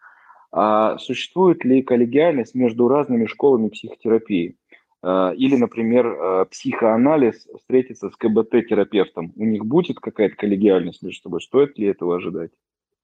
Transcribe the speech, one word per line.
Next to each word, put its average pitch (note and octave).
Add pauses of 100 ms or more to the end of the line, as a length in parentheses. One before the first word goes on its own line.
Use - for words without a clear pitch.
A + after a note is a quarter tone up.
(520)
А G#2+
существует -
ли C3
коллегиальность B2+
между A#2+
разными B2+
школами A#2
психотерапии? G#2+ (480)
А, F#2
или, C3+
например, A#2
а, F#2
психоанализ A#2+ (120)
встретится B2
с -
К -
Б A2
Т-терапевтом. G2+
У A2
них G#2+
будет D3
какая-то G#2+
коллегиальность F#2+
между -
собой? G2
Стоит C#3+
ли G#2
этого F2
ожидать? F2 (520)